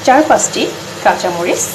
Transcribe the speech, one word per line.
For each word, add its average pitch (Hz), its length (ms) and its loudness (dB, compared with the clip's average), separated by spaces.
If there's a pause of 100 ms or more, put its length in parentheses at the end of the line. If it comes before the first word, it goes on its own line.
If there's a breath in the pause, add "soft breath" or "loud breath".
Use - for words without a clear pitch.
চার 269 260 6
পাঁচটি - 320 2 (400)
কাঁচামরিচ 180 600 -2 (120)